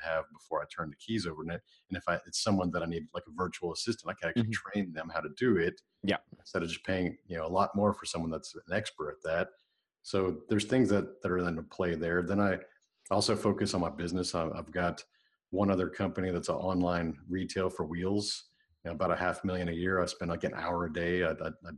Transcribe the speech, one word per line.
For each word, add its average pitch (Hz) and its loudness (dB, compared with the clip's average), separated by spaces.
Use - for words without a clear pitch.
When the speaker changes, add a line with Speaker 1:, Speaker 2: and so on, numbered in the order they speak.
Speaker 1:
have 80 0
before 78 -4
I 73 -6
turn 80 -6
the 71 -12
keys 110 -2
over. 78 -6
And 82 -6
it, 85 -6
and 95 -4
if 87 -10
I, 87 2
it's - -4
someone 92 4
that 85 0
I - -2
need, 82 -2
like 90 -6
a - -16
virtual 90 -2
assistant, 110 -4
I 98 -8
can - -2
actually 117 2
Speaker 2:
Mm-hmm. 104 -4
Speaker 1:
train 90 -4
them 80 -6
how 82 -2
to 78 -4
do 123 4
it. 85 0
Speaker 2:
Yeah. 98 2
Speaker 1:
Instead - -4
of 85 -2
just 82 -8
paying, 92 0
you 87 -6
know, 80 -2
a - -2
lot 95 2
more 101 6
for - -12
someone 82 -4
that's 76 -8
an - -10
expert 78 -4
at - -14
that. 82 0
So 92 0
there's 104 2
things 131 4
that, 98 2
that 90 -2
are 90 2
in 85 -2
play 87 0
there. 85 2
Then 98 2
I 98 4
also 104 4
focus 101 2
on 98 2
my 82 0
business. 87 -2
I, 82 0
I've 78 -8
got 87 0
one 98 4
other 92 4
company 92 -2
that's 87 0
an 82 2
online 87 2
retail 92 0
for 87 -4
wheels, 92 -2
you 85 -8
know, 82 -6
about 87 2
a 87 2
half 90 0
million 90 0
a - 0
year. 90 2
I 87 2
spend, 85 -4
like, 85 -2
an 92 0
hour 87 -2
a 80 -4
day. 87 2
I, 80 4
I, 80 -4
I 82 -12